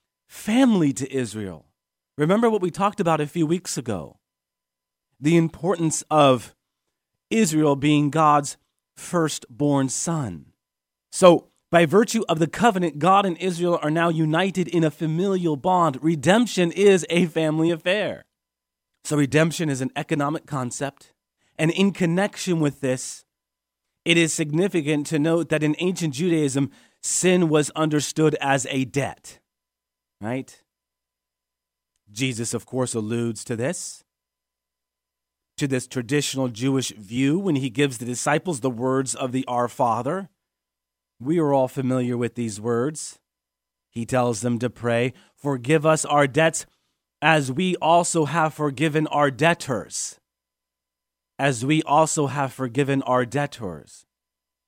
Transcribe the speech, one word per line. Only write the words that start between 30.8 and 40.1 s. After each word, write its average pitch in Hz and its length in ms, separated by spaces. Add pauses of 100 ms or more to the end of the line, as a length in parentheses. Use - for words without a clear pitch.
Jesus, 117 440
of 113 120
course, 127 280
alludes 117 500
to 120 120
this, - 480 (1500)
to 147 100
this 131 200
traditional 131 600
Jewish 123 440
view 127 460
when 190 180
he 131 140
gives 135 280
the 123 60
disciples 147 560
the 135 100
words 131 440
of 123 180
the 131 140
Our 120 220
Father. 127 640 (880)